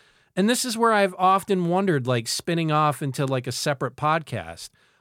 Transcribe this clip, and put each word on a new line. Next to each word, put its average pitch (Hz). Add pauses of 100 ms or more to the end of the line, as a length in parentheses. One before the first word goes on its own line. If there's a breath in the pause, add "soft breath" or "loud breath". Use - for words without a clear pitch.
(360 soft breath)
And 196
this 240
is 226
where 226
I've 196
often 185
wondered, 170
like, 120
spinning 165
off 151
into, 139
like, 131
a 123
separate -
podcast. 127 (320)